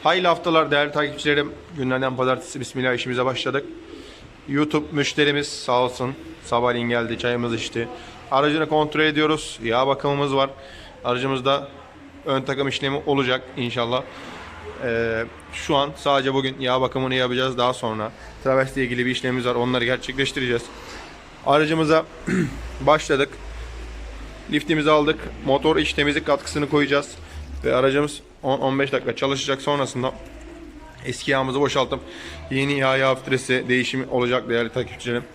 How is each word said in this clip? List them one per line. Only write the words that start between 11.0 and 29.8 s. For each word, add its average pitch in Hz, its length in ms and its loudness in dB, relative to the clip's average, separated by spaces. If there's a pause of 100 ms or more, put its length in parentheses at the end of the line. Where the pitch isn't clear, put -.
Aracımızda 135 640 0 (580)
ön 135 160 2
takım 135 260 -2
işlemi 139 380 -2
olacak 131 360 2 (160)
inşallah. 123 460 0 (800)
Ee, 117 420 0 (280)
şu - 220 -2
an 143 200 2
sadece 135 380 2
bugün 131 260 0
yağ 127 220 2
bakımını 131 340 0
yapacağız. 127 420 0
Daha 123 160 2
sonra 110 380 -4 (320)
Traverse 131 300 2
ile 135 100 0
ilgili 123 220 0
bir 127 60 0
işlemimiz 123 340 -2
var. 123 100 2
Onları 120 300 2
gerçekleştireceğiz. 127 760 0 (840)
Aracımıza 156 600 4 (220)
<clears throat> - 540 -2
başladık. 143 480 4 (1200)
Liftimizi 151 400 2
aldık. 151 280 4 (260)
Motor 147 320 4
iç 151 160 2
temizlik 147 320 2
katkısını 143 440 0
koyacağız. 143 460 2 (480)
Ve 131 120 4
aracımız 139 460 2 (220)
on 135 160 2
on 135 200 2
beş 135 120 2
dakika 127 240 -2
çalışacak. 135 460 -2
Sonrasında 131 520 0 (920)